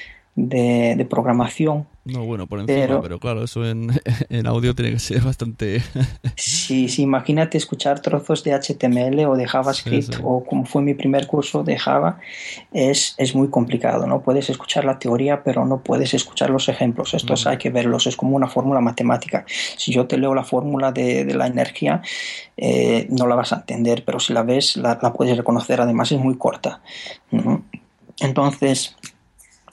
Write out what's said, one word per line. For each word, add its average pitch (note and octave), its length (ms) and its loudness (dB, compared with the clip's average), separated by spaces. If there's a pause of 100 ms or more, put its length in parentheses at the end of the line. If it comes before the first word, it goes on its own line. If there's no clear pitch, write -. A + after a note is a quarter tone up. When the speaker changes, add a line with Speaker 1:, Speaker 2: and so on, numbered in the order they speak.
(360)
Speaker 1:
de, A#2+ 600 2
de A#2+ 80 0
programación. B2+ 840 0 (200)
Speaker 2:
No, B2 200 -6
bueno, A2 200 -4
por G2+ 140 -6
encima, C3+ 200 2
Speaker 1:
Pero C3+ 200 2
Speaker 2:
pero E2+ 180 -8
claro, A#2 260 -4
eso A#2 220 -4
en, A2+ 220 -4 (240)
<laughs> - 160 -2
en A#2 180 -2
audio A#2 280 2
tiene A#2+ 180 -2
que A#2 60 -2
ser A#2+ 240 0
bastante A#2 600 -2 (260)
<laughs> - 280 -6
Speaker 1:
Sí, - 540 0
sí, - 100 -2
imagínate D3 560 2
escuchar C#3 440 -2
trozos C#3+ 440 0
de D3+ 80 2
H C#3 220 -2
T C#3 100 -2
M B2 220 2
L C#3 180 2
o C#3 120 4
de B2+ 100 0
JavaScript C3+ 580 0
Speaker 2:
Sí, A#2+ 80 -6
sí. A#2 100 -6
Speaker 1:
o B2+ 220 0
como C3+ 220 -2
fue C#3+ 160 0
mi C#3+ 100 2
primer C#3 340 0
curso D3 380 -2
de C#3+ 140 0
Java, C#3+ 400 0 (560)
es, C#3 420 2
es C3 180 0
muy C#3 140 4
complicado, A#2+ 580 0
¿no? C3 140 0
Puedes C3+ 300 0
escuchar - 340 -2
la C3 140 0
teoría, C3+ 440 0
pero B2+ 220 0
no C3 180 0
puedes C3 300 0
escuchar - 380 0
los C3 180 2
ejemplos. B2 460 -2
Estos - 260 0
Speaker 2:
Ujú. - 80 0
Speaker 1:
hay C3+ 80 0
que - 140 -4
verlos, A#2+ 360 0
es B2 100 -2
como C3 200 2
una C3 120 2
fórmula C3 340 2
matemática. A#2+ 680 -2
Si - 420 -6
yo B2+ 160 2
te C3 120 0
leo C3+ 160 2
la C3 100 0
fórmula C3+ 480 0
de, B2+ 320 0
de C3+ 100 -2
la C3 120 0
energía, B2 560 0 (560)
eh, A#2+ 500 2
no B2 180 2
la A#2+ 80 4
vas - 200 0
a - 60 -4
entender, A#2 440 0
pero B2+ 160 -4
si - 140 0
la A#2 80 2
ves, B2+ 340 2
la, A#2+ 240 0
la B2 140 2
puedes B2 240 2
reconocer. A#2+ 420 0
Además, A#2+ 320 2
es C#3+ 60 2
muy C3 180 2
corta. - 460 -4 (500)
Ujú. - 300 0 (580)
Entonces, C#3 760 0 (800)